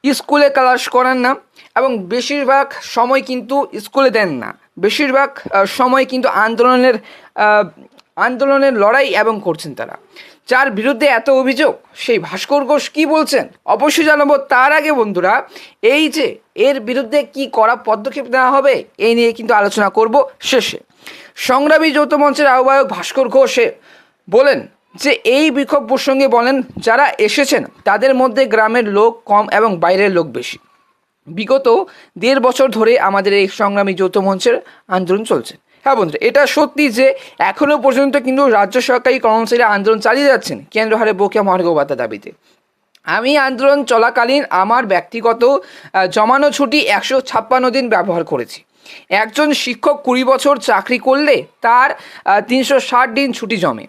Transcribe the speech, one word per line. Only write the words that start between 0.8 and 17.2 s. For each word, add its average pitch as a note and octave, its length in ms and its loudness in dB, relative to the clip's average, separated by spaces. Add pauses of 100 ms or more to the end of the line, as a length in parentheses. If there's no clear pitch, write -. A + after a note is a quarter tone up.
করান B3+ 300 0
না B3 180 0 (400)
এবং B3 220 0
বেশিরভাগ C4 680 -2 (160)
সময় B3+ 400 -2
কিন্তু B3+ 440 -4 (140)
স্কুলে C4 300 0
দেন G3+ 220 0
না, A#2+ 220 -10 (240)
বেশিরভাগ, C4+ 520 0
আহ, G3 340 -2
সময় B3+ 400 0
কিন্তু B3+ 240 -4
আন্দোলনের, A#3 680 2 (400)
আহ, G#3 300 2 (520)
আন্দোলনের C4+ 560 0
লড়াই A#3 360 2
এবং G#3+ 360 -2
করছেন D#3 300 -6
তারা, - 220 -12 (500)
যার C4 240 2
বিরুদ্ধে A3+ 360 -2
এত B3+ 240 2
অভিযোগ। C4 440 0 (200)
সেই A3+ 240 -2
ভাস্কর G3 460 -2
ঘোষ C#4+ 260 -2
কী D4+ 160 0
বলছেন C#4+ 420 0 (180)
অবশ্যই D4+ 380 0
জানাবো। D4 340 2
তার C#4 340 2
আগে D4+ 200 0
বন্ধুরা, G#3 560 0 (340)
এই C#4+ 260 2
যে B3 300 -4 (160)
এর C4 260 0
বিরুদ্ধে B3 420 -2